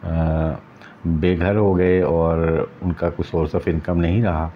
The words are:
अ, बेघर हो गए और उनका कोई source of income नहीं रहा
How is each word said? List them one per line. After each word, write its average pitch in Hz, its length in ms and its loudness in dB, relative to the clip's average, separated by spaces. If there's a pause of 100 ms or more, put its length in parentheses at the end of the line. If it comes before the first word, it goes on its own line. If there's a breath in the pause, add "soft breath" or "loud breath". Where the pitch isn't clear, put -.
अ, 82 120 -4 (920 loud breath)
बेघर 87 480 2
हो 101 180 2
गए 92 280 4
और 82 680 0 (140)
उनका 80 260 -2
कोई - 220 -6
source 80 300 -2
of 87 120 -2
income 87 240 -2
नहीं 87 260 2
रहा 80 320 -2